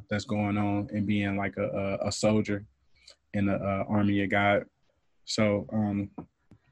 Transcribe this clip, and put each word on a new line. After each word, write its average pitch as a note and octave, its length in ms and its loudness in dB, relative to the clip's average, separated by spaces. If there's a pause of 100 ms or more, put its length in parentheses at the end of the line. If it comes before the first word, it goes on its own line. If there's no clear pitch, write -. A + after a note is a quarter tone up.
that's G#2 160 -2
going G#2 340 0
on G#2 340 0
and G#2 140 -2
being, G2+ 300 0
like, G2 200 -4
a, G2 460 -2
a, G#2 60 -2
a G2+ 40 -4
soldier G#2+ 520 0 (720)
in G2+ 120 2
the, G2 80 2
uh, F#2+ 340 -2
army G2+ 340 2
of F#2+ 80 0
God. G2+ 340 4 (600)
So, G#2 480 0
um, G2+ 380 0 (600)